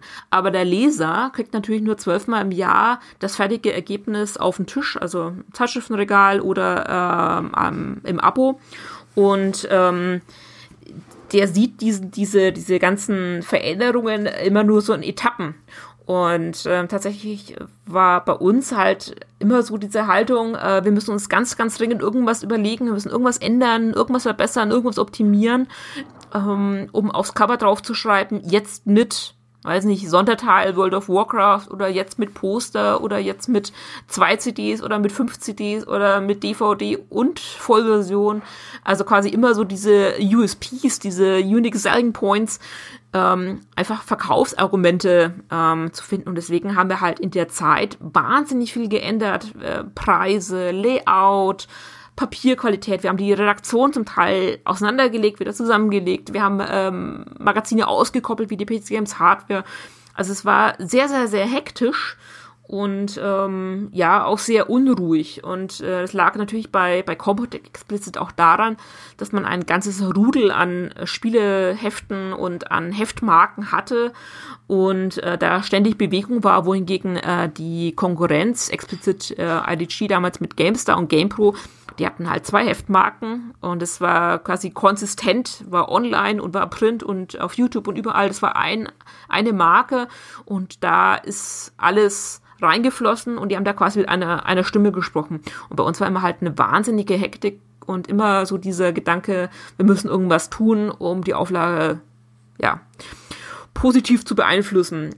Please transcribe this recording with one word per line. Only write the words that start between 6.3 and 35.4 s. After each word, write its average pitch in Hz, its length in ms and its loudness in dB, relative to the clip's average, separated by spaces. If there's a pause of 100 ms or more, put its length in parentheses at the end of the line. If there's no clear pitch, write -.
oder, 185 440 0
ähm, 180 680 -2
am, - 500 -4
im 175 160 -2
Abo. 262 400 2 (540)
Und, 196 560 2
ähm, 180 500 2 (1120)
der 202 160 6
sieht 202 320 2
diese, 214 240 0
diese, 196 480 2
diese 180 260 0
ganzen 185 640 -2
Veränderungen 214 840 0
immer 202 360 2
nur 208 200 4
so 214 100 0
in 156 100 -4
Etappen. 175 520 -4 (500)
Und, 170 640 0
ähm, 175 220 0
tatsächlich 208 680 -8 (300)
war 180 380 4
bei 175 80 2
uns 214 400 2
halt 190 420 0 (240)
immer 240 240 2
so 226 160 -6
diese 208 300 -4
Haltung, 226 480 2
äh, 190 280 0
wir 208 80 4
müssen 208 200 0
uns 202 180 -4
ganz, 240 260 0
ganz 226 220 -2
dringend 226 240 -2
irgendwas 226 400 0
überlegen, 220 440 -2
wir 226 60 0
müssen 202 180 -4
irgendwas 240 280 0
ändern, 226 540 2
irgendwas 247 320 0
verbessern, 220 480 0
irgendwas 233 260 0
optimieren, 220 720 2 (640)
ähm, 202 560 -2
um 214 220 -2
aufs - 220 -4
Cover 214 240 2
draufzuschreiben, 208 840 0
jetzt - 420 -2
mit, 220 480 2 (280)
weiß 180 220 -2
nicht, 196 240 0
Sonderteil 190 640 4
World 185 200 2
of 190 140 -4
Warcraft 202 600 2
oder 196 180 -4
jetzt 190 300 -6
mit 208 160 -4
Poster 208 680 -2
oder 208 160 -2
jetzt 196 300 -6
mit 208 240 0 (360)
zwei 185 280 2
C 226 160 -4
Ds 214 300 -4
oder 214 160 -2
mit 208 140 0
fünf 254 260 -4
C - 160 -10